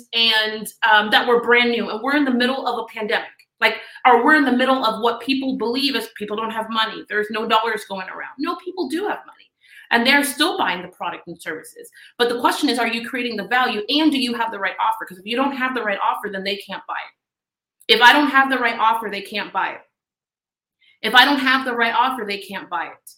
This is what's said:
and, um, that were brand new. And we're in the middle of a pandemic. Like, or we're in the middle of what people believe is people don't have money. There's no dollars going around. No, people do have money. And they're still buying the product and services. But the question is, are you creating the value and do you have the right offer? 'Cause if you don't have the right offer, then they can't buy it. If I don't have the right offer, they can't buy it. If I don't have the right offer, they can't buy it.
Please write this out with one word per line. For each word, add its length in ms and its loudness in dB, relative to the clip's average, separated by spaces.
and, 520 0
um, 220 6
that 160 4
were 160 4
brand 280 4
new. 180 -2
And 120 -6
we're 140 -2
in 80 4
the 80 2
middle 340 0
of 140 -2
a 80 -8
pandemic. 360 -4
Like, 120 2
or 200 6
we're 100 6
in 80 6
the 180 2
middle 220 2
of 180 -2
what 200 0
people 360 -2
believe 380 -2
is 220 -6
people 180 -8
don't 160 -6
have 180 -6
money. 380 -4
There's 240 -4
no 160 -4
dollars 380 0
going 240 -10
around. 280 -14
No, 200 -4
people 320 -8
do 180 -4
have 180 -4
money. 220 -20
And 140 2
they're 200 4
still 320 -2
buying 240 -2
the 80 -14
product 380 -12
and 140 -16
services. 480 -12
But 100 2
the 140 -4
question 260 2
is, 100 0
are 180 0
you 120 -6
creating 300 -4
the 100 -6
value 400 0
and 240 2
do 80 0
you 140 -2
have 180 -4
the 80 -10
right 220 -4
offer? 240 -2
'Cause 120 -16
if 80 -20
you 120 -4
don't 180 0
have 200 -4
the 80 -4
right 180 -2
offer, 280 -2
then 140 -8
they 140 -4
can't 300 -14
buy 200 -8
it. 60 -20
If 60 4
I 100 10
don't 200 4
have 180 4
the 80 0
right 200 0
offer, 320 0
they 120 -8
can't 320 -8
buy 220 -2
it. 60 -18
If 140 -2
I 80 10
don't 160 4
have 240 2
the 120 -4
right 180 2
offer, 320 0
they 140 -6
can't 300 -12
buy 180 -6
it. 300 -20